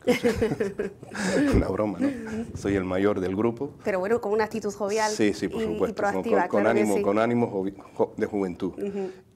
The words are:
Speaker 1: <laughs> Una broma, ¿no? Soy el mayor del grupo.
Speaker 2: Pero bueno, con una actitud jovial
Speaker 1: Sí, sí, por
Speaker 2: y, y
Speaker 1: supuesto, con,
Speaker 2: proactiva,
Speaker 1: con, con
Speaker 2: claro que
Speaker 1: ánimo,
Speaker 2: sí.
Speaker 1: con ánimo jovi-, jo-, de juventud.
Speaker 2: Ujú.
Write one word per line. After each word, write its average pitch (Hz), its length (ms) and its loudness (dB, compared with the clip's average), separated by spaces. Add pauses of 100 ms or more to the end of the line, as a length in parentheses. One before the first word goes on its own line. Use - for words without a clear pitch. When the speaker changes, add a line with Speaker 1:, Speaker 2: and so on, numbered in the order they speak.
Speaker 1:
<laughs> 214 1500 0
Una - 140 4
broma, 98 300 0
¿no? 269 100 0 (460)
Soy 196 200 -2
el 190 100 2
mayor 104 360 2
del 92 140 0
grupo. 117 360 0 (140)
Speaker 2:
Pero 185 160 0
bueno, 214 200 0
con 202 120 -2
una 220 120 2
actitud 214 300 -4
jovial 214 360 -2
Speaker 1:
Sí, 214 220 2
sí, 202 160 -2
por 226 140 -4
Speaker 2:
y, - 20 0
y 220 40 -2
Speaker 1:
supuesto, 214 180 0
con, - 80 -2
Speaker 2:
proactiva, - 480 2
Speaker 1:
con, - 60 0
con - 120 2
Speaker 2:
claro 110 140 4
que 113 80 4
Speaker 1:
ánimo, 104 140 2
Speaker 2:
sí. - 60 2
Speaker 1:
con 101 160 4
ánimo 120 320 2
jovi-, 98 240 -2 (200)
jo-, - 200 0
de 107 120 0
juventud. 95 480 -2
Speaker 2:
Ujú. 196 360 -6 (260)